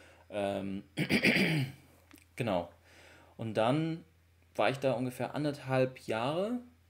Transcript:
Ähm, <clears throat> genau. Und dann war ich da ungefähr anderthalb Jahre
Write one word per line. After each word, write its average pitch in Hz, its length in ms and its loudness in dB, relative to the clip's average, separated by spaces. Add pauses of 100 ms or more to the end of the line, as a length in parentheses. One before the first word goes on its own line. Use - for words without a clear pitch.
(300)
Ähm, 98 520 -4 (140)
<clears throat> 160 760 2 (640)
genau. 95 340 0 (680)
Und 113 180 -6
dann 156 500 2 (520)
war 107 120 4
ich 135 100 0
da 135 140 2
ungefähr 123 420 -4
anderthalb 131 680 0
Jahre 160 600 -2 (300)